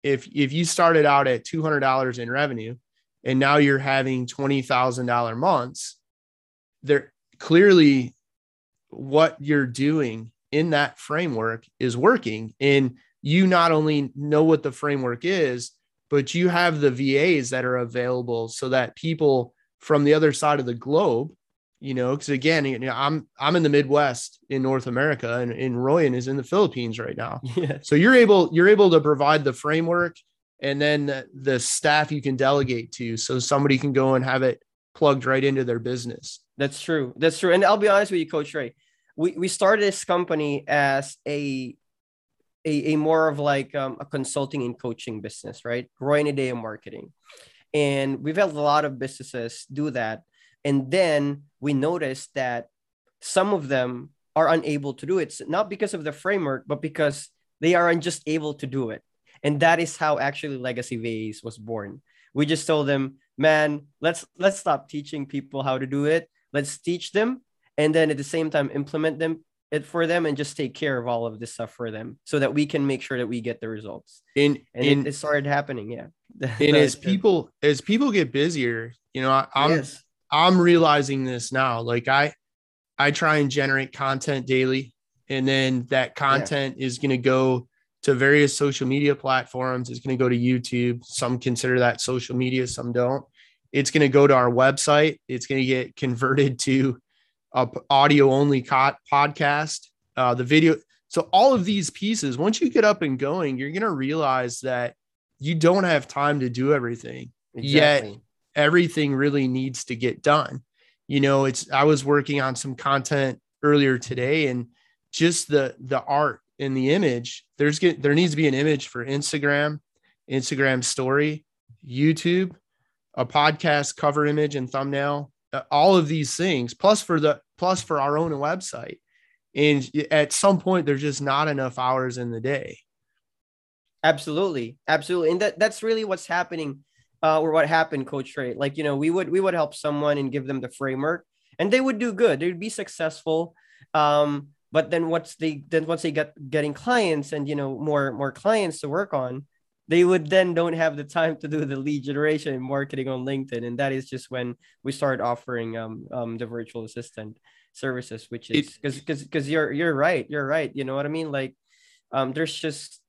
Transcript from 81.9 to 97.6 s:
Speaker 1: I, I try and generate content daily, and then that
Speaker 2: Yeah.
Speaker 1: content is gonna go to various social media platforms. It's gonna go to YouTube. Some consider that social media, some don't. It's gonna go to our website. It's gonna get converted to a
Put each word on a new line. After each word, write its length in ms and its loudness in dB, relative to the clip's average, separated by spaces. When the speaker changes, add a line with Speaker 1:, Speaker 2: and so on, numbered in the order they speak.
Speaker 1:
I, 260 2
I 140 4
try 260 2
and 140 0
generate 420 -2
content 540 -4
daily, 460 0
and 180 -2
then 420 0
that 200 0
Speaker 2:
Yeah. 40 -20
Speaker 1:
content 640 -2
is 180 -4
gonna 200 0
go 500 2
to 100 2
various 440 4
social 300 -2
media 280 0
platforms. 720 -4
It's 100 -12
gonna 180 -4
go 100 2
to 100 2
YouTube. 680 -2
Some 340 -4
consider 400 0
that 220 2
social 340 -4
media, 320 -2
some 240 -8
don't. 320 -2
It's 200 0
gonna 180 4
go 180 8
to 60 8
our 180 6
website. 760 2
It's 180 -8
gonna 180 0
get 320 -2
converted 640 0
to 380 0
a 140 0